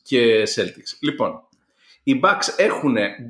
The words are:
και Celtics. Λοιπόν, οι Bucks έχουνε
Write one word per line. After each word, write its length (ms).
και 400
Celtics. 440
Λοιπόν, 420
οι 200
Bucks 340
έχουνε 540